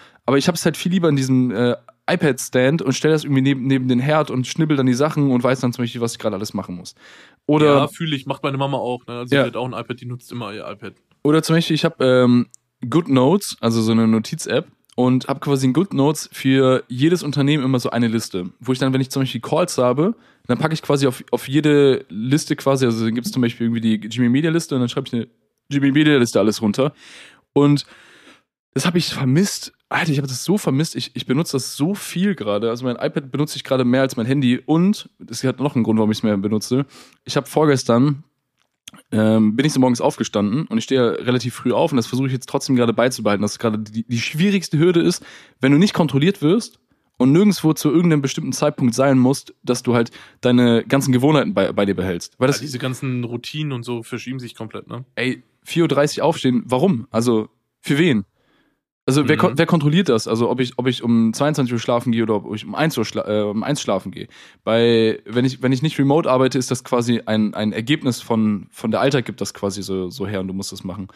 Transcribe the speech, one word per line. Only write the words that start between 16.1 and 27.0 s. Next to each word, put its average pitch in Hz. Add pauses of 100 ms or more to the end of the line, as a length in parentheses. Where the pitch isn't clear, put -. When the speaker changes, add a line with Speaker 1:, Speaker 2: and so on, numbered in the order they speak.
Speaker 1:
für 131
jedes 160
Unternehmen 143
immer 127
so -
eine 120
Liste, 98 (100)
wo -
ich 127
dann, 135
wenn 131
ich 131
zum 135
Beispiel 127
Calls 165
habe, 139 (320)
dann 120
packe 160
ich -
quasi 139
auf, -
auf -
jede 143
Liste 131
quasi, 135
also 113
dann 113
gibt's 120
zum 131
Beispiel 117
irgendwie 117 (180)
die 110
Jimmy 120
Media 147
Liste 160
und 127
dann 120
schreib 131
ich -
eine 113 (420)
Jimmy 139
Media 151
Liste 120
alles 113
runter. 131 (580)